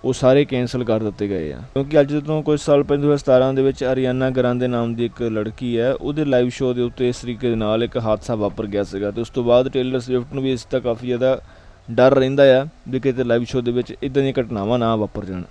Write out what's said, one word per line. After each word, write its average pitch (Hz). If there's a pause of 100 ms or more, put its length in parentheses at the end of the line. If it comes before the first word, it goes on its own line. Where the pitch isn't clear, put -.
ਉਹ 127
ਸਾਰੇ 139
cancel 123
ਕਰ 110
ਦਿੱਤੇ 104
ਗਏ 82
ਆ। 64
ਕਿਉਂਕਿ 139
ਅੱਜ 143 (100)
ਤੋਂ 156
ਕੁਝ 147
ਸਾਲ 143
ਪਹਿਲਾਂ 143
ਦੋ 143
ਹਜ਼ਾਰ 147
ਸਤਾਰਾਂ 131
ਦੇ 135
ਵਿੱਚ 135
ਅਰੀਆਨਾ 131
ਗਰਾਂਦੇ 123
ਨਾਮ 117
ਦੀ 117
ਇੱਕ 117
ਲੜਕੀ 113
ਹੈ, 127
ਉਹਦੇ 147
live 123
show 127
ਦੇ 123
ਉੱਤੇ 120
ਇਸ 123
ਤਰੀਕੇ 120
ਦੇ 113
ਨਾਲ 110
ਇੱਕ 117
ਹਾਦਸਾ 110
ਵਾਪਰ 107
ਗਿਆ 101
ਸੀਗਾ 98
ਤੇ 107
ਉਸ 110
ਤੋਂ 123
ਬਾਅਦ 123
ਟੇਲਰ 127
ਸਵਿਫਟ 123
ਨੂੰ 135
ਵੀ 135
ਇਸ 123
ਦਾ 131
ਕਾਫੀ 120
ਜ਼ਿਆਦਾ 123 (500)
ਡਰ 127
ਰਹਿੰਦਾ 135
ਆ 139 (240)
ਵੀ 131
ਕਿਤੇ 127
ਲਾਈਵ 120
ਸ਼ੋਅ 127
ਦੇ 120
ਵਿੱਚ 123 (100)
ਇੱਦਾਂ 139
ਦੀਆਂ 135
ਘਟਨਾਵਾਂ 113
ਨਾ 113
ਵਾਪਰ 104
ਜਾਣ। 92